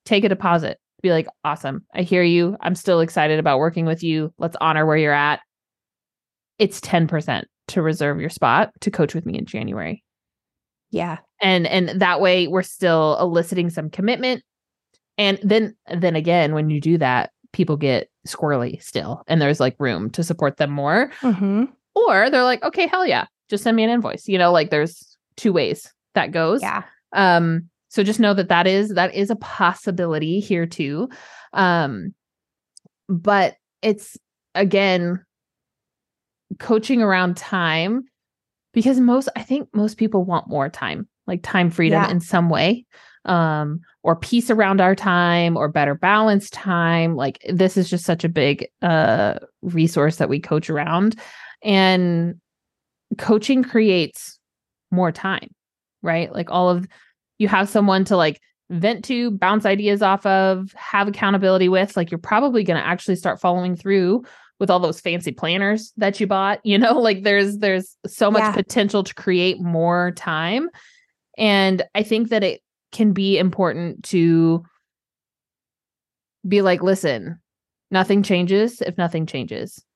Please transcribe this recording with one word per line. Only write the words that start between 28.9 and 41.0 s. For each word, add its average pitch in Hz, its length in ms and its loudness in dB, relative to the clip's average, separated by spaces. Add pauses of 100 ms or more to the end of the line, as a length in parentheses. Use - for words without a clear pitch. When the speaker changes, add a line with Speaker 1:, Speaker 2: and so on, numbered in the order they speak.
Speaker 1:
that 175 180 0
is 196 160 -2
a 214 60 -2
possibility 175 1040 -2
here 185 260 -2
too. 165 420 -6 (460)
Um, 170 600 0 (920)
but 190 480 0 (260)
it's, 214 360 -4 (380)
again, 185 680 0 (1400)
coaching 226 420 0
around 180 360 2
time, 180 640 -2 (720)
because 247 260 2
most, 247 360 2
I 226 80 -10
think 277 300 -6
most 214 240 -2
people 208 280 0
want 175 240 -4
more 143 200 -4
time, 101 380 -8 (200)